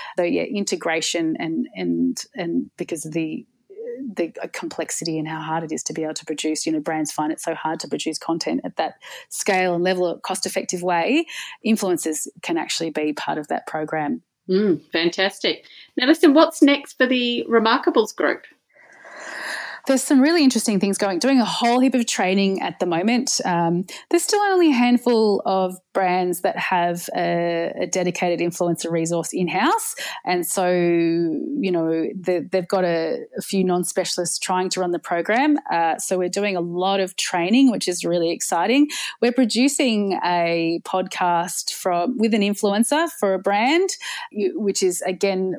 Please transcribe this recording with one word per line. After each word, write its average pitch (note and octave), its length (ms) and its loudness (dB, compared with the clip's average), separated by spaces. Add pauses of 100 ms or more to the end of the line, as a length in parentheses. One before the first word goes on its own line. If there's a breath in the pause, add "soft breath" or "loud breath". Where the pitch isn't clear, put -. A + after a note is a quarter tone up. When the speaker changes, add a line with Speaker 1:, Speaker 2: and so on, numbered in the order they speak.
(180 loud breath)
Speaker 1:
So F3 60 2
yeah, F3 200 0
integration E3+ 920 -2
and, E3 380 -4
and, E3+ 440 0 (140)
and E3+ 420 -4
because D#3+ 300 -6
of D#3 60 -10
the, D#3+ 340 -4 (680)
the E3+ 200 -4 (180)
complexity E3 680 -6
and D3+ 100 -4
how D#3+ 120 -8
hard D#3+ 240 -4
it D#3 80 -8
is D#3 100 -6
to - 120 -8
be D#3+ 100 -4
able D#3 100 -6
to - 120 -12
produce, D#3 400 -4
you E3 60 -2
know, D#3 100 0
brands D#3 320 -4
find D#3 180 -2
it - 80 -6
so D#3+ 160 -4
hard D#3+ 240 -4
to - 80 -10
produce D#3 300 -6
content - 480 -4
at - 100 -10
that - 200 -4 (340 loud breath)
scale F#3 440 0
and F3 120 0
level F3+ 200 2
of E3+ 160 -4
cost-effective - 600 -4
way, F3+ 420 2 (400 loud breath)
influencers F3+ 600 0 (140)
can E3+ 160 -2
actually E3 320 -4
be D3+ 240 -2
part D#3 240 -4
of D3+ 100 -8
that D#3 200 -4
program. D#3 540 -4 (280)
Speaker 2:
Mm, F#3 320 2 (100)
fantastic. F3 760 0 (300 loud breath)
Now, B3 120 0
listen, D#4+ 260 6
what's D#4+ 280 6
next C#4 360 4
for B3+ 100 4
the A#3+ 420 0
Remarkables A3+ 640 2
group? - 300 -2 (1400 loud breath)
Speaker 1:
There's C4+ 160 4
some C#4 160 6
really D#4 240 6
interesting A3+ 360 4
things G3 180 2
going, G3 220 0
doing C4 200 4
a A3 60 4
whole A#3 340 2
heap C4 140 4
of A#3+ 120 2
training G3 560 2
at - 180 -6
the F3+ 80 0
moment. G3+ 580 0
Um, E3+ 400 2 (240 loud breath)
there's E4+ 140 2
still G#4 180 2
only F#4 300 4
a - 20 4
handful A#3+ 720 2
of F#3 320 0 (160)
brands F3+ 480 0
that F#3 160 -2
have F3 580 0
a, E3+ 640 0
a F3+ 60 -2
dedicated F3 540 -2
influencer E3+ 520 -2
resource E3 400 -2
in-house. G3 640 0 (300 loud breath)
And F3 200 0
so, F3+ 260 0
you E3+ 1000 2
know, E3 380 0 (100)
the, F3 320 -2
they've F#3 160 0
got F#3+ 160 2
a, E3 360 0 (180)
a G3 40 -8
few F#3+ 220 0
non-specialists F3+ 760 -2
trying F#3 300 -2
to F#3 120 -2
run F3 100 -2
the E3+ 80 -2
program. A3+ 580 0 (140)
Uh, E3 280 0
so - 180 -2
we're F3+ 120 0
doing G3 280 -2
a F3 40 -2
lot F3+ 380 0
of F#3+ 160 -2
training, A3+ 560 4
which - 160 -2
is F3+ 160 -4
really E3+ 280 0
exciting. A3 580 2 (320 loud breath)
We're A#3+ 100 4
producing A#3 920 2
a E3+ 580 0
podcast F3+ 920 -2
from, F3 440 -2
with G#3+ 160 2
an G#3+ 80 4
influencer G#3 640 2 (120)
for F#3+ 160 2
a F#3 40 -2
brand, B3 520 2 (400 loud breath)
you, G3+ 280 -2
which G3+ 220 0
is, F3+ 220 0
again, F#3 560 0